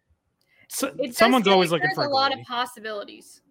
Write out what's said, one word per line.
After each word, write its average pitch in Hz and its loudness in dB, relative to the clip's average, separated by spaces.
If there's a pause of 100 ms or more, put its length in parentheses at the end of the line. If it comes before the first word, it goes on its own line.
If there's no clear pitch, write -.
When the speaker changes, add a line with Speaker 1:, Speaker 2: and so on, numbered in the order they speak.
(680)
Speaker 1:
so, - -6
Speaker 2:
It 277 -8
does 240 -14
Speaker 1:
someone's 240 4
Speaker 2:
feel 196 4
Speaker 1:
always 185 4
Speaker 2:
like 165 0
Speaker 1:
looking - 0
Speaker 2:
there's - -2
Speaker 1:
for 285 -4
a - -4
Speaker 2:
a - 0
lot 269 2
of - -8
Speaker 1:
goalie. - -16
Speaker 2:
possibilities. 220 -10